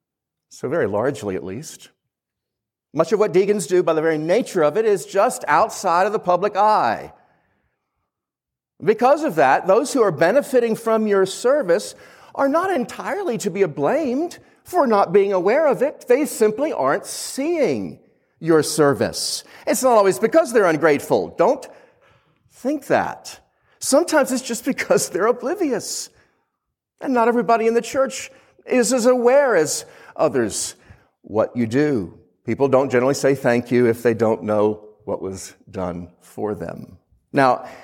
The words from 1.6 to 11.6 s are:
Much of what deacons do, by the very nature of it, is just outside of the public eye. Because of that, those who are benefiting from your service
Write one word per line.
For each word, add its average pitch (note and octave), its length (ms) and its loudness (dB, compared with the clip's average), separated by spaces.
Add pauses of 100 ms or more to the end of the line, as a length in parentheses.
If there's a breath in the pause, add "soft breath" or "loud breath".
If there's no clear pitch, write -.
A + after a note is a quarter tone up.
Much E3 180 0
of G#3 60 2
what G3 160 0
deacons G3 320 2
do, F3+ 160 2
by E3 100 0
the D#3 80 0
very D#3+ 160 0
nature F3 460 -2
of D3 160 0
it, A3+ 80 0
is G#3 180 0
just F#3+ 440 -2
outside F3+ 580 2
of G#3 80 -4
the G#3+ 40 -2
public F#3 380 -2
eye. D3+ 560 0 (1700)
Because A#3+ 400 2
of C4+ 120 -2
that, D3+ 320 4
those A3+ 260 2
who C4+ 80 2
are G3+ 120 2
benefiting A#3 640 2
from A3 300 -2
your G3 200 2
service G#3+ 680 0 (400 loud breath)